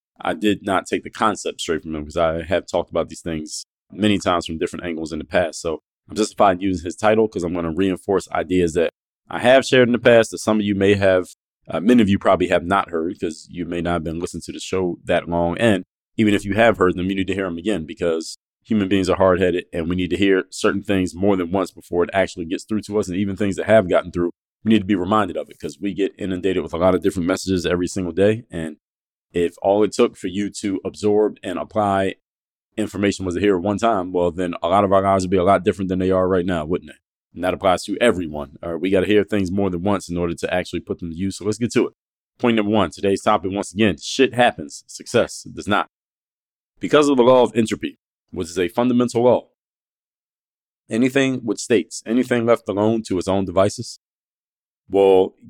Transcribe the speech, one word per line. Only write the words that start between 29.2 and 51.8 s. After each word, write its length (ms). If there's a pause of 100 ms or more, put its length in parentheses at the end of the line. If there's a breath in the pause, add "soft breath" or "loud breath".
if 300
all 220
it 80
took 260
for 100
you 220
to 340
absorb 600
and 160
apply 560 (600)
information 500
was 100
to 60
hear 140
it 60
one 160
time, 340
well, 200
then 300
a 60
lot 160
of 80
our 100
lives 220
would 80
be 60
a 60
lot 200
different 260
than 100
they 120
are 160
right 180
now, 200
wouldn't 240
it? 80 (380)
And 80
that 100
applies 300
to 180
everyone. 600
All 120
right, 80
we 80
gotta 160
hear 180
things 280
more 180
than 140
once 260
in 80
order 180
to 180
actually 260
put 200
them 120
to 40
use. 220
So 80
let's 140
get 140
to 140
it. 60 (460)
Point 160
number 160
one, 180
today's 320
topic, 300
once 220
again, 240
shit 360
happens, 540
success 560
does 240
not. 200 (920)
Because 300
of 80
the 60
law 200
of 120
entropy, 440 (320)
which 180
is 80
a 100
fundamental 560
law, 260 (1400)
anything 520
which 180
states, 480